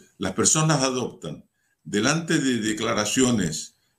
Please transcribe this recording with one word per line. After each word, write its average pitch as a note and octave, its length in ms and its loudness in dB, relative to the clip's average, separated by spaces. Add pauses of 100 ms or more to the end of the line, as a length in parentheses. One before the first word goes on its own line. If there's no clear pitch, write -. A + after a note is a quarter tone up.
(180)
las F#2+ 140 -4
personas D#3 500 2
adoptan, B2 600 -4 (380)
delante D3+ 560 0
de C3 220 0
declaraciones, G#2+ 1120 0 (240)